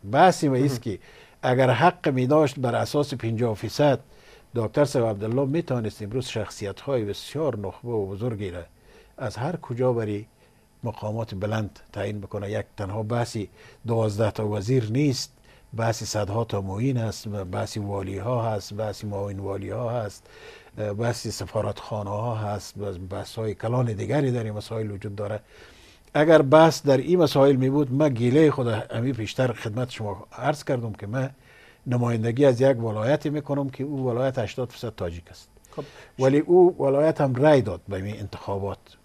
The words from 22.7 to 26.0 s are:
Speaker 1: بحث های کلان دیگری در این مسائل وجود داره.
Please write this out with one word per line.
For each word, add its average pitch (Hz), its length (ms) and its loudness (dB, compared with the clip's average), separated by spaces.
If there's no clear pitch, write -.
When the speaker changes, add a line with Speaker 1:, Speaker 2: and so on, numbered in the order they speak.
Speaker 1:
بحث 98 240 -10
های 110 200 -4
کلان 117 380 -2
دیگری 123 380 0
در 120 140 -2
این 107 80 -6
مسائل 107 380 -6
وجود 101 260 -8
داره. 104 240 -6